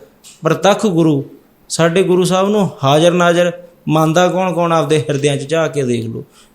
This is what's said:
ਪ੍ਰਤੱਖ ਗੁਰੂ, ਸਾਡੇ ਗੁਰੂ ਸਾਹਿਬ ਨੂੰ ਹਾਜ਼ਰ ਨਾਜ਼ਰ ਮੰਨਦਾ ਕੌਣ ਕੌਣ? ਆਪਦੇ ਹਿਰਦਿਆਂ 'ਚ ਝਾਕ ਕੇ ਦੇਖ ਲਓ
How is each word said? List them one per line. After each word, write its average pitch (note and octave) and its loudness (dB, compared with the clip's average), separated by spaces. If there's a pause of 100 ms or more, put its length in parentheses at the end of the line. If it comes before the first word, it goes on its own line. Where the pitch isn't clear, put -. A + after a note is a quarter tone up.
(440)
ਪ੍ਰਤੱਖ G3 0
ਗੁਰੂ, D#3+ 0 (440)
ਸਾਡੇ E3+ 0
ਗੁਰੂ F3+ 2
ਸਾਹਿਬ F#3 0
ਨੂੰ G3+ 0 (140)
ਹਾਜ਼ਰ D#3 4
ਨਾਜ਼ਰ F3 2 (360)
ਮੰਨਦਾ D#3+ 2
ਕੌਣ F3+ -2
ਕੌਣ? E3+ -2
ਆਪਦੇ D#3 0
ਹਿਰਦਿਆਂ C#3+ 0
'ਚ C3+ -10
ਝਾਕ D#3 -2
ਕੇ C#3+ -2
ਦੇਖ A#2+ -2
ਲਓ A#2+ -10 (320)